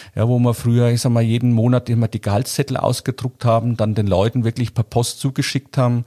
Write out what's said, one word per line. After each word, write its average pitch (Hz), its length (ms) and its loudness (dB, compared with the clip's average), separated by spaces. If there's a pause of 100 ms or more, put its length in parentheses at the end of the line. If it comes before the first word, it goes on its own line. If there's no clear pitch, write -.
(140)
ja, 110 140 0
wo 123 100 2
man 120 140 2
früher, 120 380 2
ich 120 100 0
sag 127 120 0
mal, 117 100 2
jeden 120 300 2
Monat 120 360 2
immer 117 180 2
die 110 140 -6
Gehaltszettel 123 560 -2
ausgedruckt - 680 -4
haben, 113 320 2
dann 107 160 0
den 104 120 0
Leuten 101 380 2
wirklich 113 300 -2
per 117 100 0
Post - 360 -2
zugeschickt - 580 -4
haben. 120 280 0